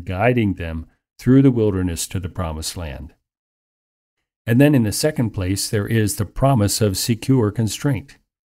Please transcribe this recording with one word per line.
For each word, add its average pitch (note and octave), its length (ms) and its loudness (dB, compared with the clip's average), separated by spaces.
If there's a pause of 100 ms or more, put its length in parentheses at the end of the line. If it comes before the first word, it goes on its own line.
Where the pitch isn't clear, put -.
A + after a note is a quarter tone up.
guiding G2+ 520 0
them D#2+ 320 -8 (320)
through C3 240 6
the C#3 80 6
wilderness F#2+ 580 0
to F#2 120 -8
the F2+ 80 -8
promised D#2+ 480 -8
land. C#2+ 380 -12 (1300)
And A#2 140 4
then D3 140 6
in B2 100 4
the G#2 80 -2
second D3+ 380 -2
place, G2 380 -4
there G#2 200 -4
is A2 260 0
the G2 120 -4
promise A2+ 540 0
of G#2 180 2
secure A#2+ 520 0
constraint. A#2 680 -4 (280)